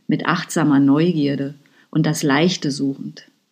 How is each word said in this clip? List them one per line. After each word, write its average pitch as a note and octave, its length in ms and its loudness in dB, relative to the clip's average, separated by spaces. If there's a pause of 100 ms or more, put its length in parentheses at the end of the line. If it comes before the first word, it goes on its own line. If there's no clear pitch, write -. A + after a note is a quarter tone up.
mit - 180 -2
achtsamer D3+ 540 0
Neugierde C#3+ 720 0 (380)
und D#3 140 0
das D#3 180 -2
Leichte D3+ 480 0
suchend. C#3 560 -8 (240)